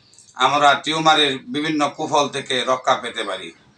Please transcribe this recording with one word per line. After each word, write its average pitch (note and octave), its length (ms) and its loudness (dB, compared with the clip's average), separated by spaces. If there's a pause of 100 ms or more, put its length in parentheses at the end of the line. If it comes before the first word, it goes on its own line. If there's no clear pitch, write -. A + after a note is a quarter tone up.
(340)
আমরা C#3 400 4
টিউমারের D3+ 680 2
বিভিন্ন D3 500 -4
কুফল D3 400 -2
থেকে C3 340 -4
রক্ষা B2+ 320 0
পেতে A2+ 280 -6
পারি। F2+ 280 -8 (260)